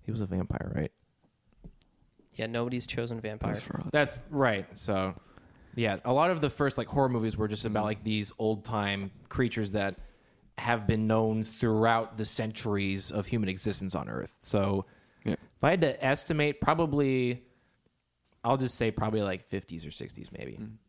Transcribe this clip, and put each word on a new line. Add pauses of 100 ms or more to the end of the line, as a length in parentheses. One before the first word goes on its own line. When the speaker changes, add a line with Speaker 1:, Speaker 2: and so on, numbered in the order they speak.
Speaker 1:
He
was
a
vampire,
right? (1400)
Speaker 2:
Yeah,
nobody's
chosen
vampire.
Speaker 3:
Nosferatu.
Speaker 1:
That's (120)
right. (120)
So, (640)
yeah,
a
lot
of
the
first,
like,
horror
movies
were
just
about,
Speaker 3:
Mm-hmm.
Speaker 1:
like,
these
old-time (160)
creatures
that (580)
have
been
known
throughout
the
centuries
of
human
existence
on
Earth.
So, (400)
Speaker 3:
Yeah. (240)
Speaker 1:
if
I
had
to
estimate,
probably, (1000)
I'll
just
say
probably,
like,
fifties
or
sixties,
maybe.
Speaker 3:
Mm. (180)